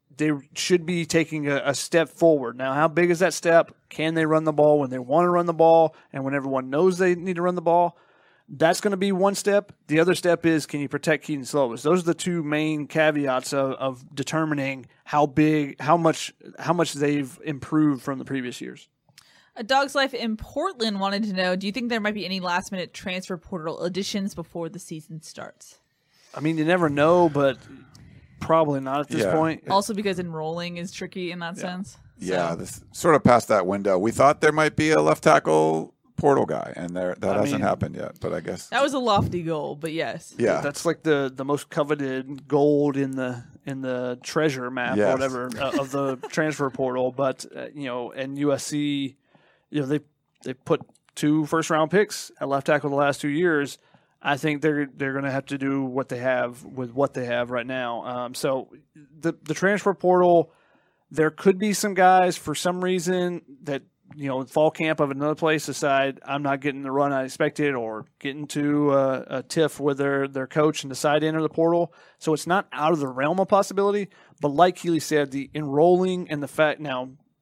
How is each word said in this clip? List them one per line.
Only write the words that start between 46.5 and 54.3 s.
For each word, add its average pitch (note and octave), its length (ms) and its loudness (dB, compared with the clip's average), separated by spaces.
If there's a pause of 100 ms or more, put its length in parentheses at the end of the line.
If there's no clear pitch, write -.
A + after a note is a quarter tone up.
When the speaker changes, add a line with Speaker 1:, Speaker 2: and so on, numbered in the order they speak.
Speaker 1:
portal. B2+ 420 -2
But, C3 420 -2
uh, C3 180 -10
you D3 120 -12
know, B2 260 -8
and C3+ 280 -8
U D3 140 2
S B2+ 120 -2
C, C#3+ 520 -4 (540)
you D3 100 -4
know, C3+ 60 -4
they, D3 140 -2 (420)
they C3 120 -8
put - 260 -2 (340)
two D3+ 320 2
first-round D#3 440 0
picks G3+ 500 0
at C#3 80 -6
left C#3 180 -2
tackle D3 240 2
the C#3 60 -2
last C#3 240 0
two D3+ 80 -4
years. D3 500 0 (420)
I C#3+ 160 0